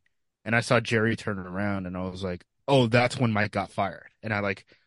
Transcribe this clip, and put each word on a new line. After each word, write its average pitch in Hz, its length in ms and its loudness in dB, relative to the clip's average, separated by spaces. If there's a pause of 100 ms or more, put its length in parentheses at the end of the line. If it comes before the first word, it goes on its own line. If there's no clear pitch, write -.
(460)
And 113 100 2
I 117 40 4
saw 117 200 2
Jerry 113 360 0
turn 101 220 -6
around, 95 460 -4
and 90 140 -8
I 92 100 -6
was 92 160 -8
like, 90 220 -8 (200)
"Oh, 135 200 6
that's 120 320 2
when 120 120 2
Mike 104 220 0
got 98 180 -4
fired." 95 380 -6 (140)
And 110 100 -6
I, 104 80 -2
like, 98 240 -2 (220)